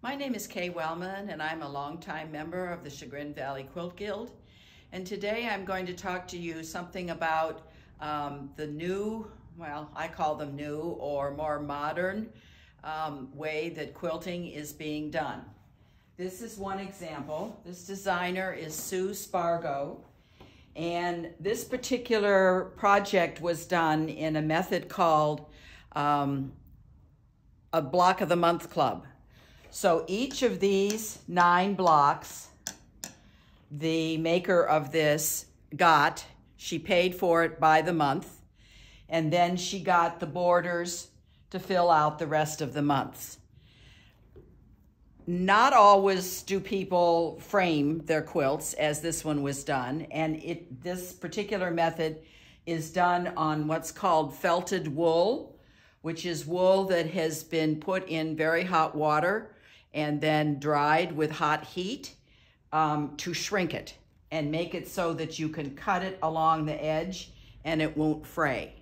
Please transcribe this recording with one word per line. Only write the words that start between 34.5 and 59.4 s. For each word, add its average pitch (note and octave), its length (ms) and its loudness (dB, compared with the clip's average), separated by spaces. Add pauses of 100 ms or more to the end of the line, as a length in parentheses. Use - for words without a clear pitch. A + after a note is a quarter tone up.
of D3+ 280 2
this D#3 540 2 (300)
got, D#3+ 500 6 (300)
she - 240 -6
paid F3+ 340 2
for E3+ 300 4
it D#3+ 160 -2
by D#3 220 8
the E3+ 120 0
month, D3+ 480 0 (680)
and D#3+ 220 0
then F3 260 4
she F#3+ 220 -4
got E3+ 400 2
the - 60 -6
borders F3 840 0 (420)
to F#3 80 -6
fill F3 320 4
out D#3 260 4
the E3 100 -4
rest D#3 340 0
of C3+ 120 -4
the D3+ 80 -2
months. - 560 -2 (1900)
Not G3 460 6
always G3 680 8
do G3 180 -2
people F3 840 2
frame E3 640 2
their D#3 160 2
quilts D3+ 520 -2
as D3+ 280 0
this E3 240 -6
one D3 180 -2
was C#3 200 -4
done, C3+ 460 -4
and D#3 280 -2
it, D#3+ 440 -10
this F3+ 300 -8
particular F#3+ 580 -4
method E3 520 0 (440)
is D#3+ 240 -4
done F3+ 460 2
on D3+ 320 0
what's D#3+ 240 -2
called D#3+ 420 2
felted F3+ 540 0
wool, E3+ 720 2 (420)
which E3 240 -8
is D3+ 220 -4
wool F#3 380 6
that E3+ 260 2
has D#3+ 320 -2
been D#3 360 0
put F#3 280 -2
in D#3+ 280 -2
very D#3+ 280 2
hot E3 320 2
water D#3 580 2 (400)